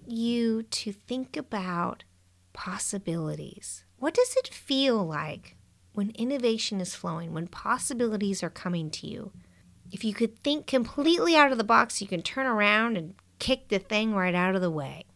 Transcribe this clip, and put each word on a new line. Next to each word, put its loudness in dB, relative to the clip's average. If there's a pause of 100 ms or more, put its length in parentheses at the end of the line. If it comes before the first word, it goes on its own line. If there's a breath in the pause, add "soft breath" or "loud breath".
you 2
to -6
think -8
about -4 (480)
possibilities. -6 (140)
What -2
does 4
it 0
feel 2
like -6 (340)
when -2
innovation 0
is -6
flowing, -6
when -4
possibilities -2
are -4
coming -4
to -10
you? -10 (580 loud breath)
If -6
you -2
could -2
think -2
completely 4
out 8
of 0
the 2
box, 4
you -8
can -4
turn -2
around 4
and -6 (240)
kick -2
the 2
thing 0
right 2
out 2
of 2
the 2
way. -6 (120)